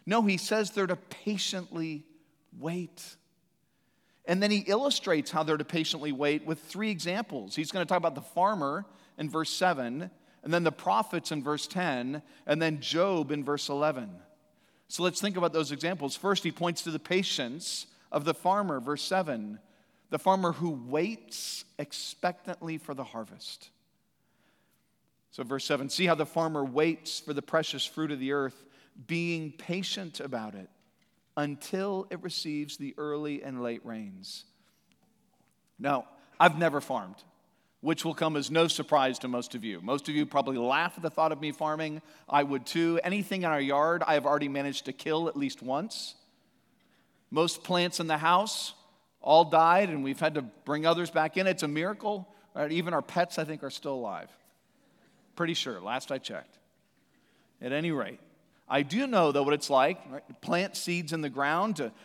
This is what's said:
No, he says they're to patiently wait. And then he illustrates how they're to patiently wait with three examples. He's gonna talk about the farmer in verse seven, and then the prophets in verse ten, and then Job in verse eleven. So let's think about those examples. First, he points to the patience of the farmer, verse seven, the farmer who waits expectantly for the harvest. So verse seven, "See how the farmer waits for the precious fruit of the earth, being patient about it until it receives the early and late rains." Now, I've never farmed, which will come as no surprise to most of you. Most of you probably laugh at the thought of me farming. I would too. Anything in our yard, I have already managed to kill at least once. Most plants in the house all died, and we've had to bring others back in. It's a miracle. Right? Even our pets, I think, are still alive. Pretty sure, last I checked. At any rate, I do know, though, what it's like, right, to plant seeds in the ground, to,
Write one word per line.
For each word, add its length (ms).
No, 160
he 160
says 320
they're 160
to 100
patiently 1080
wait. 600
And 140
then 80
he 160
illustrates 640
how 140
they're 120
to 80
patiently 480
wait 360
with 160
three 260
examples. 640
He's 160
gonna 140
talk 140
about 160
the 60
farmer 640
in 100
verse 220
seven, 580
and 80
then 120
the 80
prophets 600
in 120
verse 240
ten, 560
and 120
then 220
Job 500
in 120
verse 260
eleven. 400
So 160
let's 180
think 160
about 160
those 180
examples. 440
First, 280
he 80
points 320
to 80
the 60
patience 880
of 140
the 80
farmer, 460
verse 240
seven, 560
the 100
farmer 340
who 180
waits 920
expectantly 1000
for 160
the 80
harvest. 640
So 140
verse 220
seven, 220
"See 200
how 80
the 100
farmer 400
waits 540
for 140
the 100
precious 420
fruit 260
of 80
the 120
earth, 340
being 460
patient 680
about 360
it 140
until 720
it 140
receives 540
the 200
early 460
and 180
late 240
rains." 600
Now, 300
I've 180
never 220
farmed, 420
which 240
will 80
come 240
as 120
no 200
surprise 500
to 80
most 260
of 120
you. 160
Most 260
of 80
you 100
probably 320
laugh 380
at 60
the 80
thought 240
of 80
me 100
farming. 500
I 140
would 220
too. 380
Anything 400
in 60
our 100
yard, 480
I 60
have 120
already 220
managed 380
to 80
kill 340
at 80
least 260
once. 540
Most 360
plants 340
in 80
the 120
house 540
all 240
died, 460
and 120
we've 200
had 140
to 60
bring 440
others 260
back 240
in. 100
It's 180
a 40
miracle. 680
Right? 180
Even 220
our 80
pets, 360
I 60
think, 200
are 60
still 260
alive. 340
Pretty 180
sure, 280
last 320
I 40
checked. 420
At 120
any 180
rate, 300
I 140
do 220
know, 280
though, 100
what 100
it's 160
like, 300
right, 180
to 80
plant 420
seeds 340
in 100
the 80
ground, 460
to, 160